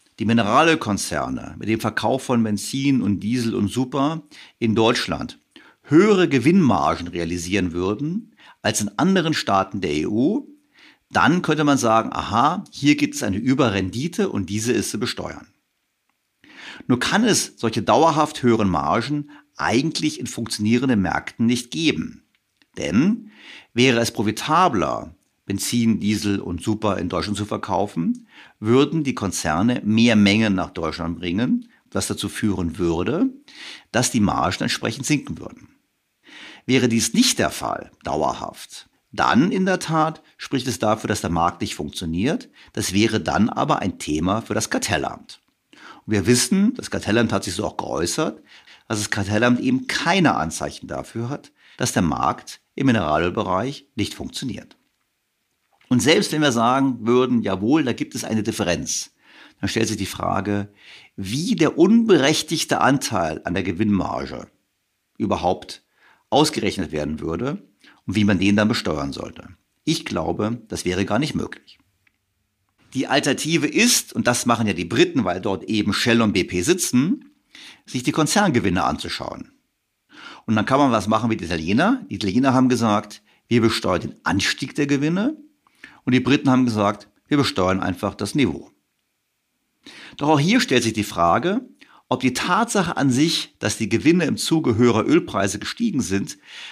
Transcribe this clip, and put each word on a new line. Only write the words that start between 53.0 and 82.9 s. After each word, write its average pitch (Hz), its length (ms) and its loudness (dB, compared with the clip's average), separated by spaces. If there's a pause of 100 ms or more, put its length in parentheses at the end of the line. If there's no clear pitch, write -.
nicht 104 180 -4
funktioniert. - 640 -12 (1120)
Und 123 120 4
selbst 175 320 2
wenn 156 80 0
wir 147 120 4
sagen 120 540 2
würden, 123 360 4
jawohl, 104 420 0
da 120 80 0
gibt - 220 -6
es 117 100 -6
eine 110 180 -2
Differenz, - 680 -2 (500)
dann 101 80 -4
stellt 113 200 0
sich 104 100 -4
die 95 80 -4
Frage, 98 680 -4 (440)
wie 139 380 -4
der 160 220 0
unberechtigte 160 1040 4
Anteil 104 640 0
an 87 80 -4
der 95 100 -2
Gewinnmarge 82 840 -4 (720)
überhaupt 92 640 -4 (460)
ausgerechnet 107 600 2
werden 76 280 -4
würde 110 420 -6 (440)
und 101 100 -4
wie 107 80 4
man 101 140 4
den 101 180 4
dann 107 120 4
besteuern 73 440 -2
sollte. - 360 -12 (360)
Ich 165 220 -2
glaube, 104 640 -4
das 87 160 -8
wäre 90 200 0
gar 104 140 0
nicht 147 160 -2
möglich. - 440 -8 (1160)
Die 127 120 -2
Alternative 147 600 0
ist, - 460 0
und - 140 -2
das 120 200 0
machen 117 200 2
ja 101 60 0
die 87 140 -4
Briten, 127 380 2
weil 92 160 -2
dort 95 240 -4
eben 104 280 0
Shell 117 300 2
und 104 100 2
B 90 120 2
P 90 180 -4
sitzen, 170 720 0 (540)
sich 123 160 -6
die 143 100 0
Konzerngewinne 135 720 2
anzuschauen. - 680 -6 (920)
Und 110 100 0
dann 107 80 2
kann 131 140 2
man 143 120 4
was 107 160 2
machen 110 240 0
wie 110 60 0
die 92 80 -8
Italiener. 107 640 0
Die - 80 -8
Italiener 120 380 0
haben 131 140 4
gesagt, 110 540 0 (260)